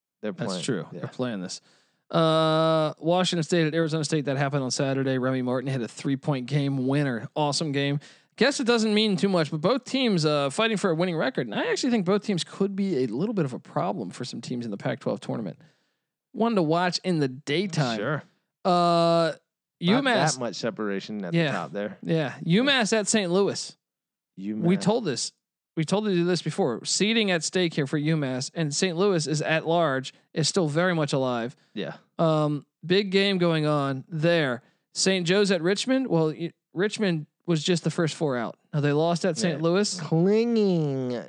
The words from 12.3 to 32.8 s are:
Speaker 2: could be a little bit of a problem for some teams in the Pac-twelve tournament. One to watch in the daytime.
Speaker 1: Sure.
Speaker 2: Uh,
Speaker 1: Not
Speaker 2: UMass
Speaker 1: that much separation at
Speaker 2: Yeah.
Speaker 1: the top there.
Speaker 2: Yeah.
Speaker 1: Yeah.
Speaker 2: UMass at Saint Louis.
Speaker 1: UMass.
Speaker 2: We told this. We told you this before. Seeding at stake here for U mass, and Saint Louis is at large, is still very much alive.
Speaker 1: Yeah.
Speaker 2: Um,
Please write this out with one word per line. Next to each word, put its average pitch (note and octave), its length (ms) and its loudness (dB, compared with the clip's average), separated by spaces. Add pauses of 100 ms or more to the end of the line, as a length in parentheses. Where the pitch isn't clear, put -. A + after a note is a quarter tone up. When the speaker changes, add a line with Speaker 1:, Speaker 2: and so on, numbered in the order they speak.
Speaker 2:
could G3 320 -2
be F#3+ 280 0
a B2+ 40 0
little D#3 260 -2
bit F3+ 120 0
of B2+ 80 -6
a G#2+ 60 -8
problem D3+ 500 -4
for - 140 -10
some A#2+ 180 -10
teams A#2+ 240 -6
in A2+ 60 -8
the G2+ 60 -6
Pac-twelve B2 420 -4
tournament. A#2+ 380 -8 (760)
One A3+ 220 0
to F#3+ 60 4
watch E3+ 420 2
in F3 160 0
the C#3+ 100 2
daytime. C#3+ 680 -2
Speaker 1:
Sure. A#2+ 260 -4 (420)
Speaker 2:
Uh, E3+ 640 4 (500)
Speaker 1:
Not G#3+ 220 4
Speaker 2:
UMass F#3+ 300 4
Speaker 1:
that C3 60 -8
much A#2 160 -4
separation G#2 720 -4
at F2 80 -4
Speaker 2:
Yeah. E3 140 2
Speaker 1:
the C3+ 100 -2
top D#2+ 140 -6
there. G2+ 320 -6
Speaker 2:
Yeah. D#3+ 300 -2 (100)
Speaker 1:
Yeah. F3 180 4
Speaker 2:
UMass C4 320 0
at G#3+ 140 0
Saint G3 240 0
Louis. - 440 0 (640)
Speaker 1:
UMass. G#2+ 220 -6
Speaker 2:
We F3+ 160 4
told A3 280 0
this. B2 260 -4 (460)
We E3 60 0
told G3+ 240 0
you F3 160 2
this F3 180 0
before. D3+ 440 -2
Seeding G#3+ 460 2
at E3+ 120 0
stake F3+ 300 0
here D3+ 120 -2
for D3+ 120 -2
U D#3 180 0
mass, C3 380 -2
and D3+ 200 -2
Saint F3+ 240 0
Louis F3 300 2
is D3+ 140 -2
at D3 260 0
large, D3+ 460 0 (200)
is D#3 140 0
still E3+ 220 0
very F3 260 0
much D#3 160 0
alive. B2+ 420 0 (200)
Speaker 1:
Yeah. E2+ 220 -8 (220)
Speaker 2:
Um, D3+ 480 2 (200)